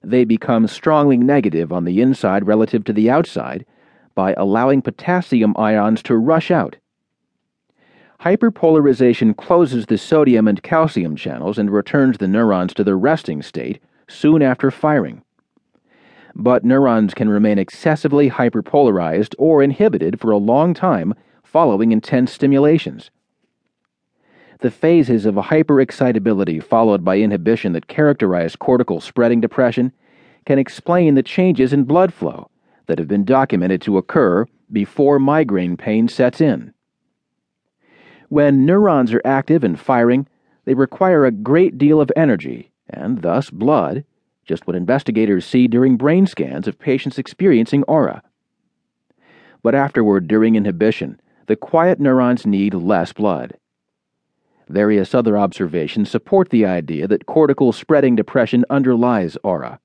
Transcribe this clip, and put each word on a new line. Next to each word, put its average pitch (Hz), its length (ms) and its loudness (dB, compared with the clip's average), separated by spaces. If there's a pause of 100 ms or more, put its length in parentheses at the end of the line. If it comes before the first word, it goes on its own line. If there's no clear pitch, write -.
They 123 220 0
become 113 420 0
strongly 143 520 2
negative 104 520 0
on 87 140 -4
the 90 160 0
inside 104 460 0
relative 110 380 0
to 110 80 -6
the 107 160 2
outside 92 560 -4 (520)
by 95 200 -2
allowing 120 460 0
potassium 123 760 -2
ions 110 480 0
to 117 120 0
rush 160 340 0
out. 139 260 -2 (1400)
Hyperpolarization 143 1160 2
closes 135 500 0
the 107 120 -2
sodium 123 500 2
and 101 140 -2
calcium 151 520 -2
channels 82 440 -8
and 104 120 -2
returns 127 460 0
the 98 100 -6
neurons 98 460 0
to 107 100 -4
their 95 140 0
resting 92 460 -2
state - 360 -10 (300)
soon 151 320 2
after 135 300 0
firing. 127 520 -4 (1120)
But 123 300 0
neurons 120 480 2
can 107 160 -2
remain 104 300 2
excessively 143 720 0
hyperpolarized 107 1080 0
or 151 240 4
inhibited 139 560 0
for 113 120 -2
a 104 80 2
long 135 340 0
time 107 420 -2 (300)
following 113 480 2
intense 123 400 -2
stimulations. 143 800 0 (1500)
The 123 100 -2
phases 131 560 2
of 104 80 0
hyperexcitability 110 1300 0
followed 110 420 2
by 92 140 0
inhibition 104 560 -2
that 82 140 -8
characterize 92 680 0
cortical 120 440 -2
spreading 120 420 0
depression 123 500 -2 (540)
can 139 120 2
explain 165 560 0
the 135 80 2
changes 160 500 0
in 143 120 2
blood 175 300 2
flow - 360 -10 (360)
that 82 120 -2
have 78 100 -6
been 101 160 0
documented 95 580 0
to 98 160 0
occur 101 480 0 (260)
before 139 460 0
migraine 113 580 0
pain 110 320 -2
sets - 320 -2
in. 107 320 -2 (1600)
When 143 380 2
neurons 156 480 2
are - 100 0
active 135 380 0
and 87 160 -2
firing, 123 480 0 (380)
they 131 100 -2
require 147 500 0
a 127 60 2
great 135 480 0
deal 147 220 2
of 135 160 0
energy, 76 560 -2 (180)
and 98 320 -8
thus 90 280 -2
blood, 113 540 -2 (400)
just - 220 -8
what 87 80 -6
investigators 104 720 -2
see 123 240 0
during 123 280 2
brain 160 300 2
scans 73 400 -8
of 104 120 -10
patients 135 400 -6
experiencing 139 640 0
aura. 139 380 -2 (1400)
But 117 140 0
afterward, 107 500 0
during 110 300 2
inhibition, 101 640 -2 (260)
the 110 80 -2
quiet 165 460 0
neurons 127 460 0
need 101 280 0
less 87 380 -2
blood. 80 440 -4 (1120)
Various 101 460 0
other 113 240 0
observations 90 720 -4
support 185 400 -2
the 107 160 2
idea 82 400 -4
that 101 200 -2
cortical 139 460 2
spreading 135 440 0
depression 120 520 0
underlies 120 760 0
aura. 73 400 -6